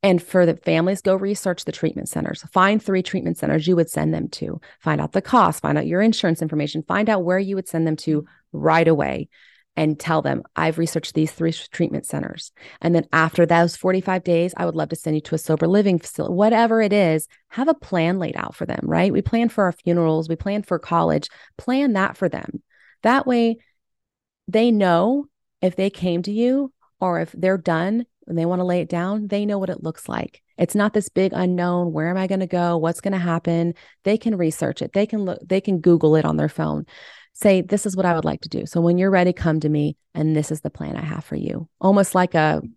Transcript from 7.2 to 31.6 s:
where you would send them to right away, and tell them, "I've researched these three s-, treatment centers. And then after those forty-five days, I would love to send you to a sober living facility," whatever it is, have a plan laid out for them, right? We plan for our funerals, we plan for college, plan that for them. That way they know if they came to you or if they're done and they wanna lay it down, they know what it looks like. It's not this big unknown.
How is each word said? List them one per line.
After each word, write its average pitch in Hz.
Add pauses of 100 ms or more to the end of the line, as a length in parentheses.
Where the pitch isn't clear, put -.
where 180
you 196
would 190
send 165
them 156
to 151 (260)
right 160
away, 147 (480)
and 156
tell 160
them, 139 (140)
"I've 160
researched 165
these 156
three 165
s-, -
treatment -
centers. - (300)
And 170
then 165
after 165
those 170
forty-five 185
days, 175
I 180
would 165
love 151
to 160
send 156
you 151
to -
a -
sober 160
living 196
facility," -
whatever 226
it 202
is, 165 (220)
have 277
a 320
plan 180
laid -
out -
for -
them, -
right? 170
We 196
plan 233
for 208
our 180
funerals, 160
we 165
plan 202
for 175
college, 165 (280)
plan 262
that 196
for 185
them. - (400)
That 254
way 233 (920)
they 220
know 208 (340)
if 185
they 196
came 175
to 196
you 254 (280)
or 175
if 165
they're 185
done 180 (220)
and 170
they 165
wanna 180
lay 180
it 170
down, 196
they 208
know 202
what 190
it -
looks -
like. - (160)
It's 175
not 208
this 208
big 190
unknown. 175